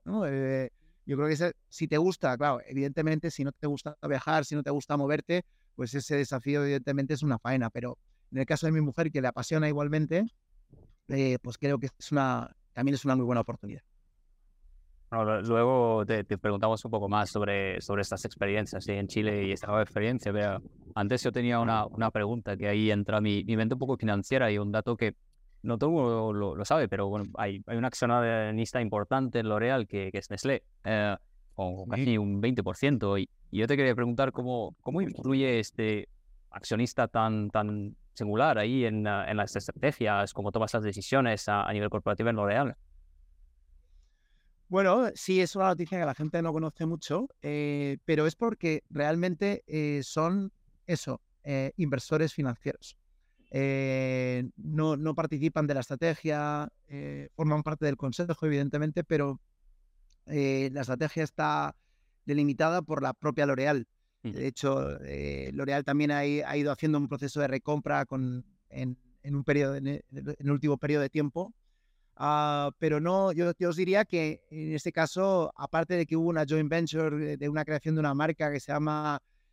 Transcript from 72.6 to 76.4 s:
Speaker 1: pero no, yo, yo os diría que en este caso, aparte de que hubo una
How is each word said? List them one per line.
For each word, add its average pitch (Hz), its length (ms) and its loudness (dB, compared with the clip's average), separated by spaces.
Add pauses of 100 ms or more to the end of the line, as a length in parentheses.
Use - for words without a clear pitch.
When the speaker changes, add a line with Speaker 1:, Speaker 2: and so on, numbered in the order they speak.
Speaker 1:
pero 151 200 2
no, 185 320 2
yo, 170 300 2
yo 175 80 4
os 160 80 0
diría 190 280 4
que 160 460 -2
en 156 240 -6
este 160 160 -4
caso, 175 640 2
aparte 160 400 -2
de 170 100 2
que 160 120 -2
hubo 165 120 2
una 160 180 2